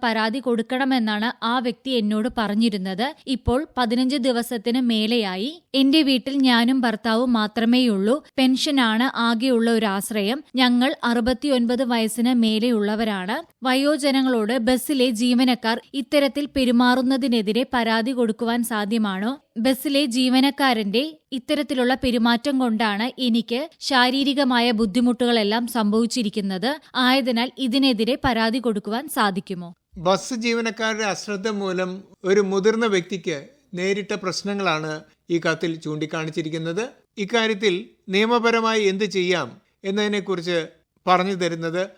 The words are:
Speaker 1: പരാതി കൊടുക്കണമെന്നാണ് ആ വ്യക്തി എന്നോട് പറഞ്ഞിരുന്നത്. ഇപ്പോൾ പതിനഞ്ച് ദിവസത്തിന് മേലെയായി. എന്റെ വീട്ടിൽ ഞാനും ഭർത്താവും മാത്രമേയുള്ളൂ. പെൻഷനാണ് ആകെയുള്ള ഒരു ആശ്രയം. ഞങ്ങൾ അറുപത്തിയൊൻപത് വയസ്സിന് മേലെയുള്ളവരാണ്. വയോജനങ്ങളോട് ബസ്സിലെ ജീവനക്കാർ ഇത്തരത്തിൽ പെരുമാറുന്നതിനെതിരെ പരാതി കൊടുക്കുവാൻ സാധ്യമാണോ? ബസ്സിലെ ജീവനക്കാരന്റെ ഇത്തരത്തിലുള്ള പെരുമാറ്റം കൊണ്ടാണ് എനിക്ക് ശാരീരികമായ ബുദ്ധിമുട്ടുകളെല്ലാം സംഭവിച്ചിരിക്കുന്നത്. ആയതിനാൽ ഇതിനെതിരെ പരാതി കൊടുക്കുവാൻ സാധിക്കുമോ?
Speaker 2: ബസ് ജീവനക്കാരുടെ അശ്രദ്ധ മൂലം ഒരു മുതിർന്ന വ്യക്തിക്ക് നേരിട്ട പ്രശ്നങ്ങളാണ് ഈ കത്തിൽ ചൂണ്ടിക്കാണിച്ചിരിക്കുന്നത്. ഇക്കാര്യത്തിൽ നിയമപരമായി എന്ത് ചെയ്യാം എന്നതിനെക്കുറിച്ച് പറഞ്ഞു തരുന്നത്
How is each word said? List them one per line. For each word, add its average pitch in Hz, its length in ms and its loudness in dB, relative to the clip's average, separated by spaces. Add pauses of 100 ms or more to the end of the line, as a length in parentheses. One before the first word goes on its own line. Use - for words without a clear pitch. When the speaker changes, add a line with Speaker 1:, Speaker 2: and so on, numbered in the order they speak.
Speaker 1:
പരാതി 220 360 -2
കൊടുക്കണമെന്നാണ് 233 800 0 (260)
ആ 233 160 0
വ്യക്തി 247 320 -6
എന്നോട് 214 360 0 (100)
പറഞ്ഞിരുന്നത്. 202 640 -2 (240)
ഇപ്പോൾ 254 320 0 (140)
പതിനഞ്ച് 254 440 0
ദിവസത്തിന് 240 640 -2
മേലെയായി. 220 680 0 (260)
എന്റെ 269 260 6
വീട്ടിൽ 269 360 0
ഞാനും 254 440 4
ഭർത്താവും 226 520 0
മാത്രമേയുള്ളൂ. 226 840 2 (220)
പെൻഷനാണ് 262 760 2
ആകെയുള്ള 233 560 2
ഒരു 220 240 2
ആശ്രയം. 208 440 -2 (160)
ഞങ്ങൾ 247 340 2 (140)
അറുപത്തിയൊൻപത് 247 800 0
വയസ്സിന് 233 500 0
മേലെയുള്ളവരാണ്. 220 1040 0 (280)
വയോജനങ്ങളോട് 262 920 2
ബസ്സിലെ 254 540 2
ജീവനക്കാർ 240 680 2 (140)
ഇത്തരത്തിൽ 277 640 0
പെരുമാറുന്നതിനെതിരെ 247 1160 2
പരാതി 226 460 0
കൊടുക്കുവാൻ 233 440 0
സാധ്യമാണോ? 214 680 -2 (240)
ബസ്സിലെ 269 480 0
ജീവനക്കാരന്റെ 254 960 2 (280)
ഇത്തരത്തിലുള്ള 262 640 -2
പെരുമാറ്റം 240 640 0
കൊണ്ടാണ് 220 480 0 (120)
എനിക്ക് 233 400 0 (200)
ശാരീരികമായ 254 920 2
ബുദ്ധിമുട്ടുകളെല്ലാം 233 960 0
സംഭവിച്ചിരിക്കുന്നത്. 214 1040 -2 (240)
ആയതിനാൽ 254 600 0
ഇതിനെതിരെ 254 680 0
പരാതി 226 360 0
കൊടുക്കുവാൻ 220 500 -4
സാധിക്കുമോ? 190 600 -2 (280)
Speaker 2:
ബസ് 190 380 0
ജീവനക്കാരുടെ 226 720 -2
അശ്രദ്ധ 202 440 -6
മൂലം 185 400 -4 (340)
ഒരു 196 180 4
മുതിർന്ന 202 440 2
വ്യക്തിക്ക് 180 520 -2 (360)
നേരിട്ട 190 380 -4
പ്രശ്നങ്ങളാണ് 185 800 -4 (380)
ഈ 170 100 0
കത്തിൽ 165 360 -2
ചൂണ്ടിക്കാണിച്ചിരിക്കുന്നത്. 160 1080 -6 (340)
ഇക്കാര്യത്തിൽ 220 560 0 (360)
നിയമപരമായി 220 760 2
എന്ത് 190 220 0
ചെയ്യാം 180 440 -2 (340)
എന്നതിനെക്കുറിച്ച് 196 760 -2 (460)
പറഞ്ഞു 180 300 2
തരുന്നത് 170 460 -2 (160)